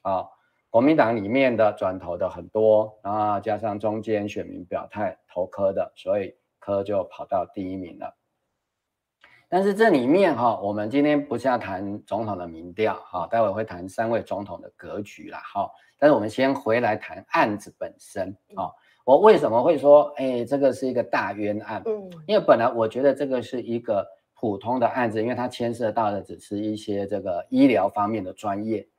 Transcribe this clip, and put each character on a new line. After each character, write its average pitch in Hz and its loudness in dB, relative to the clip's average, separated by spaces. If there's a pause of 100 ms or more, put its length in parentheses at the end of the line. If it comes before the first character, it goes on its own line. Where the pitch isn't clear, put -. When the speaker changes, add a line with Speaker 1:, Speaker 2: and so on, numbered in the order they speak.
Speaker 1:
啊， 92 -4 (440)
国 113 4
民 151 4
党 117 4
里 101 -4
面 127 2
的 107 4
转 95 -4
投 87 -8
的 90 -2
很 87 -10
多， 110 2
然 101 -6
后 107 0
加 104 -4
上 104 -6
中 107 -4
间 104 -2
选 101 -8
民 90 -14
表 - -8
态 101 -6 (140)
投 90 -4
柯 98 -2
的， 92 -4
所 98 -2
以 95 -6 (240)
柯 101 -2
就 98 -2
跑 - -14
到 92 -2
第 95 -8
一 95 -8
名 90 -12
了。 - -12 (1300)
但 185 2
是 202 2
这 220 4
里 131 4
面 190 4
哈， 117 2
我 101 -4
们 107 -4
今 143 2
天 147 2
不 120 -6
是 117 -4
要 123 2
谈 98 -8
总 110 -4
统 101 -6
的 87 -10
民 85 -16
调 107 0 (100)
哈， 87 -6
待 117 0
会 107 4
会 110 -4
谈 92 -12
三 113 -4
位 113 0
总 98 -8
统 90 -14
的 - -20
格 - -10
局 - -16
啦 - -14
哈。 - -6 (280)
但 147 6
是 151 8
我 117 2
们 107 -4
先 131 0
回 120 0
来 110 0
谈 95 -14
案 123 0
子 - -16
本 87 -10
身 98 -10 (200)
哈。 92 -6 (320)
我 143 6
为 208 8
什 147 0
么 113 2
会 160 4
说， 143 8
哎， 127 -2
这 139 -2
个 135 4
是 131 -4
一 123 -4
个 120 0
大 113 -2
冤 104 -4
案？ 107 -8
Speaker 2:
嗯。 208 -6 (160)
Speaker 1:
因 214 2
为 185 2
本 127 6
来 113 2
我 113 0
觉 120 -4
得 139 4
这 143 -4
个 131 -2
是 120 -8
一 117 -4
个 107 -2 (300)
普 104 -4
通 123 -4
的 117 2
案 120 0
子， 107 -2
因 113 -2
为 123 -2
它 120 -4
牵 120 -4
涉 113 -2
到 110 0
的 101 -4
只 90 -16
是 - -8
一 107 -4
些 101 -6
这 101 -6
个 90 -4
医 135 6
疗 101 4
方 104 -2
面 104 -4
的 92 -10
专 101 -6
业 110 -6 (120)